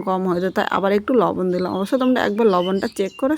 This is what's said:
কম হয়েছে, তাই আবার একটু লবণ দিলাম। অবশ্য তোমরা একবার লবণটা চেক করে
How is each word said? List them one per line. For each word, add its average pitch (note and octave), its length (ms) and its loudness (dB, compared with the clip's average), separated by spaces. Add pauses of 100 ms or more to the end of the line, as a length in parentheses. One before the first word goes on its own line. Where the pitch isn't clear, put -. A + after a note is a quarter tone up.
কম F#3 220 0
হয়েছে, F3+ 260 0
তাই G#3 100 0 (120)
আবার F#3+ 220 0
একটু G#3 120 -2 (100)
লবণ F3+ 320 0
দিলাম। F3+ 240 -2
অবশ্য G3 240 -2
তোমরা B3+ 260 2
একবার G#3+ 280 2
লবণটা F#3+ 320 0 (100)
চেক F#3+ 140 -2 (100)
করে C#4 160 0